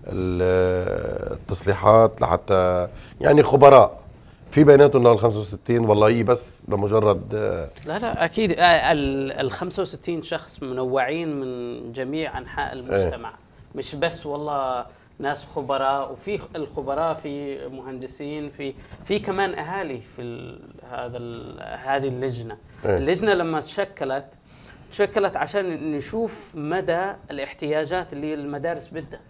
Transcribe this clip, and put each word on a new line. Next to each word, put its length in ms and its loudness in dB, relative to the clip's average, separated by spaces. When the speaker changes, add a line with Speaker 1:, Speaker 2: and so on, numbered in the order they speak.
Speaker 1:
ال-، 1300 0
التصليحات 880 4
لحتى، 640 2
يعني، 220 6
خبراء. 600 8
في 140 6
بيناتهم 440 8
لل 100 8
خمسة 220 0
وستين 440 -2
والله 240 6
هي 140 4
بس 460 -2
لمجرد، 680 0
آه، 340 -4
Speaker 2:
لا، 120 -6
لا، 260 -4
أكيد. 280 -2
آه، 400 4
ال-، 480 -2
ال 100 -2
خمسة 320 -6
وستين 400 -8
شخص 400 -10
منوعين 760 -2
من 520 -10
جميع 460 -6
أنحاء 360 -8
Speaker 1:
إيه. 60 -12
Speaker 2:
المجتمع. 520 -4
مش 200 -10
بس 320 -6
والله 580 -4
ناس 360 -6
خبراء، 580 -2
وفي 260 -8
خ-، 180 -12
الخبراء 580 -4
في 440 -10
مهندسين، 840 -12
في، 240 -10
في 140 -4
كمان 360 -4
أهالي 460 -8
في 60 -12
ال-، 380 -14
هذا 260 -10
ال-، 460 -12
هذه 220 -2
اللجنة. 480 -6
Speaker 1:
إيه. 120 2
Speaker 2:
اللجنة 380 2
لما 260 0
تشكلت، 680 -6
تشكلت 440 0
عشان 560 -4
نشوف 640 -6
مدى 460 -2
الاحتياجات 840 -4
اللي 220 -6
المدارس 540 -8
بدها. 420 -14